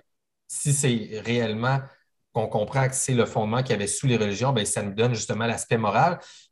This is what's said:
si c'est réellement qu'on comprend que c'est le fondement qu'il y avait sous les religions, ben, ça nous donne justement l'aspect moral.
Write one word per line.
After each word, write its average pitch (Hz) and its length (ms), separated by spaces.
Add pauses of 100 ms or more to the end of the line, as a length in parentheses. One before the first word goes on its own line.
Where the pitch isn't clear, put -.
(480)
si - 240
c'est 110 540
réellement 117 540 (540)
qu'on 110 140
comprend 127 420
que 127 60
c'est - 180
le 117 120
fondement 113 380
qu'il 131 80
y 110 40
avait 101 120
sous - 200
les 120 100
religions, 107 340
ben, 110 140
ça - 180
nous 101 100
donne 117 200
justement 110 320
l'aspect 117 320
moral. 117 420 (320)